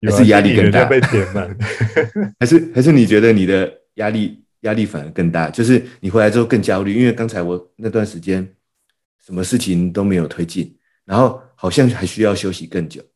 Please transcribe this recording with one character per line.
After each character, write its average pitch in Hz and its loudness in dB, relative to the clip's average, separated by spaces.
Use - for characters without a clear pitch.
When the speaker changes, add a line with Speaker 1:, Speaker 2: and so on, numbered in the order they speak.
Speaker 1:
有 107 -2
啊， 104 2
Speaker 2:
还 123 6
是 107 6
压 101 6
力 101 4
更 104 4
大？ - 4
Speaker 1:
心 131 4
里 - 4
人 - -
家 - -
被 - -
填 98 -2
满。 110 -4
Speaker 2:
<laughs> - -
还 123 0
是， 165 4
还 127 2
是 156 4
你 123 6
觉 104 4
得 113 6
你 98 2
的 95 0
压 107 -4
力， 107 -6
压 110 -4
力 110 0
反 80 -8
而 76 -14
更 85 -2
大， 82 -2
就 113 -4
是 123 4
你 95 -6
回 110 2
来 107 4
之 107 0
后 117 2
更 113 0
焦 95 -2
虑， 101 -4
因 123 4
为 117 2
刚 113 -4
才 104 -6
我 87 -8
那 110 -8
段 107 -2
时 - -12
间 95 -4
什 95 -18
么 90 -6
事 92 -4
情 90 -2
都 98 -4
没 98 0
有 82 -2
推 87 -8
进， 82 -10
然 98 -4
后 123 0
好 92 -6
像 127 2
还 104 -4
需 90 -6
要 104 2
休 95 -6
息 85 -12
更 80 -8
久。 - -18